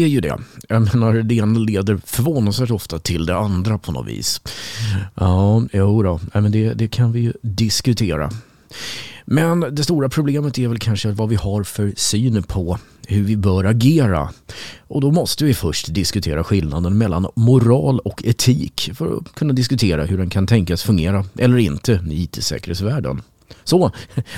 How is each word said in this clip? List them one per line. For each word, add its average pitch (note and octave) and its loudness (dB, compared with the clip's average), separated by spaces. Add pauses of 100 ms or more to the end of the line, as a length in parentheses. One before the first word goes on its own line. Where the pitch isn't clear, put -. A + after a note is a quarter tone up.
är D#3 4
ju C#3 2
det. C2 -2 (300)
Jag A2 2
menar, A2+ 4
det A2+ 2
ena A2 2
leder G#2 2
förvånansvärt A#2+ 0
ofta F#2 -4
till E2 -2
det F2 0
andra G2 0
på - -8
något A#1+ -6
vis. - -6 (760)
Ja, G2 4 (100)
jo G2+ 2
då. F2 0 (140)
Nej, G#2 2
men G#2 2
det, A2 0
det A2 -2
kan A#2+ 0
vi A#2+ -2
ju A#2 0 (100)
diskutera. G#2 0 (960)
Men E3 2
det D3 -2
stora C#3+ 0
problemet C#3+ -2
är B2 0
väl A#2 -2
kanske G#2 -2
vad G#2+ -2
vi A#2 0
har G2+ 0
för G2+ -4
syn A2 0
på F2 -4 (300)
hur G2+ 2
vi G#2+ 2
bör F#2+ 2
agera. A2+ 4 (600)
Och D3 -4
då C#3 2
måste D#3 0
vi C#3 4
först - -4
diskutera E2+ -2
skillnaden F2 0
mellan F#2+ 2
moral B2 4
och - -6
etik - 0
för - -4
att - -10
kunna D3+ 0
diskutera A#2 2
hur F#2 0
den F2+ -2
kan F#2+ 0
tänkas F2+ 2
fungera F#2+ 2 (140)
eller B2 4
inte G2 2 (100)
i D#2+ -2
I E2+ -2
T-säkerhetsvärlden. F#2+ -4 (420)
Så, F3 4 (480)